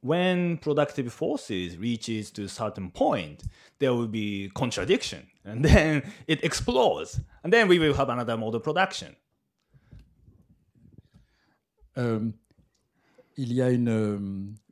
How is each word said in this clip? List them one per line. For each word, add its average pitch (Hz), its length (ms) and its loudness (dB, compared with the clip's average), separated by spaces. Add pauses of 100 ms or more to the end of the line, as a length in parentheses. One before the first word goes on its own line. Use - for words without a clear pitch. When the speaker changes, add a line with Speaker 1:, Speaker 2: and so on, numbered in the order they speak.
Speaker 1:
when 175 580 0
productive 143 540 0
forces 98 640 -4
reaches 110 560 -4
to 104 120 -8
a 98 40 -6
certain 98 420 -8
point, 92 520 -2 (360)
there 131 160 4
will 120 140 0
be 104 460 -4
contradiction, 120 720 -2 (180)
and 110 200 -6
<laughs> - 0 -
then 156 380 6 (240)
it 156 160 0
explodes, - 760 0 (240)
and 170 80 -4
then 220 160 6
we 180 100 8
will 156 160 2
have 135 140 0
another 120 280 -2
mode 113 180 -4
of 113 80 -4
production. 170 520 -2 (2750)
Speaker 2:
Euh, 113 320 -2 (1080)
il 123 160 -6
y 123 80 2
a 127 100 4
une, 120 180 2
euh, 107 300 0 (540)